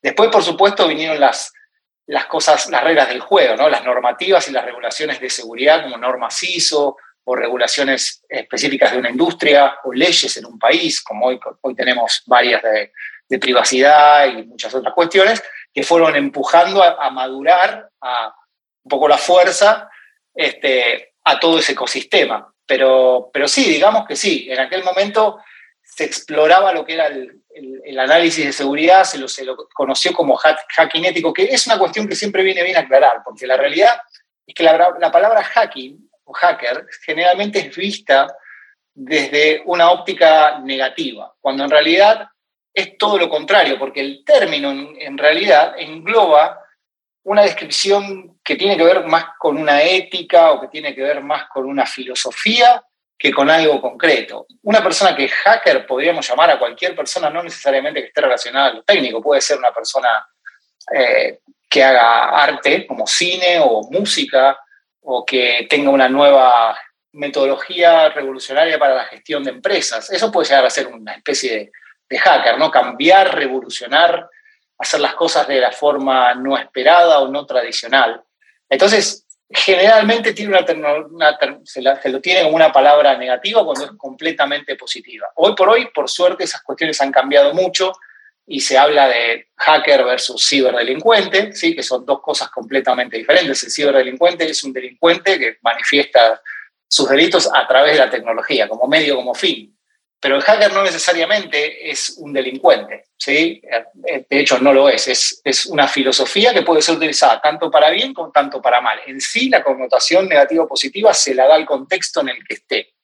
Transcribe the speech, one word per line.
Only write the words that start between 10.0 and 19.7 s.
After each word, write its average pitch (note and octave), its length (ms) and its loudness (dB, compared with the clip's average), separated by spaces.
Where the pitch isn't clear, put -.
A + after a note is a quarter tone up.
en A2 80 -18
un A2+ 120 -20
país, D#3 440 -2
como A2 240 -6
hoy, B2+ 120 -2
hoy C3 140 -8
tenemos B2 500 -4
varias B2 380 2
de, G#2+ 300 -2
de B2 120 -4
privacidad C#3 880 4
y A2+ 160 -8
muchas - 280 -14
otras A#2+ 220 -6
cuestiones, F#3+ 480 2
que C#3+ 80 -6
fueron E3 320 2
empujando E3 720 2
a, E3+ 200 2
a C3 60 -2
madurar C3+ 800 -2
a B2 320 -8
un - 40 -20
poco C#3+ 200 0
la C#3+ 100 4
fuerza, F3+ 720 2